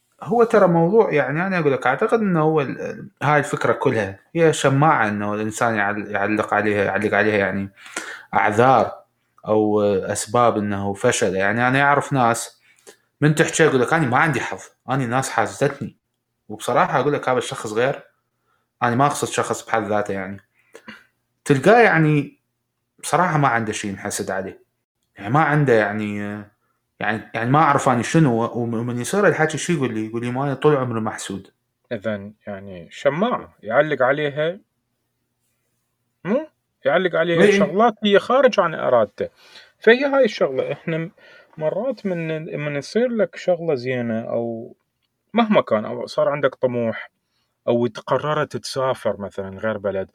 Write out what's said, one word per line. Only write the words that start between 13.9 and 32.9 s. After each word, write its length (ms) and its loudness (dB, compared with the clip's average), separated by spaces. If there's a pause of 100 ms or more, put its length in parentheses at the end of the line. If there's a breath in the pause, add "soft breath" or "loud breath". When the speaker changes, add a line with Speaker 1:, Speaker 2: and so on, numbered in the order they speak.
Speaker 1:
"أنا 140 2
ما 100 0
عندي 240 0
حظ، 200 -10 (280)
أنا 160 -2
ناس 240 -2
حاسدتني". 680 -2 (520)
وبصراحة 500 0
أقول 140 0
لك 160 -2
هذا 80 2
الشخص 360 -6
غير، 300 -2 (800)
أنا 120 2
ما 100 4
أقصد 220 -2
شخص 380 -4
بحد 180 0
ذاته 280 -2
يعني، 260 -8 (1080 loud breath)
تلقاه 360 6
يعني 580 2 (600)
بصراحة 380 0
ما 100 2
عنده 260 0
شيء 180 -6
ينحسد 400 -8
عليه. 320 -8 (540)
يعني 160 -8
ما 100 4
عنده 300 2
يعني، 440 0 (800)
يعني، 340 -6
يعني 160 -4
ما 100 2
أعرف 300 2
أنا 120 2
شنو، 440 2
و-، 120 -6
ومن 440 -4
يصير 260 0
الحكي 300 0
شو 160 -2
يقول 200 -2
لي؟ 120 -4
يقول 200 -6
لي: 60 -4
"ما 120 -4
أنا 100 -2
طول 220 2
عمري 260 -2
محسود". 500 -8 (400)
Speaker 2:
إذن 420 -8 (140)
يعني 440 -14